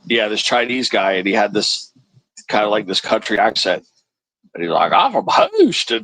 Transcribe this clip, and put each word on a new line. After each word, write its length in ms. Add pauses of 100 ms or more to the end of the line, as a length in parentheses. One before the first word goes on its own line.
Yeah, 220
this 140
Chinese 480
guy, 240
and 120
he 80
had 200
this 380 (560)
kinda 200
like 180
this 140
country 380
accent. 480 (680)
And 80
he's 100
like, 200
I'm 200
from 140 (320)
Houston. 460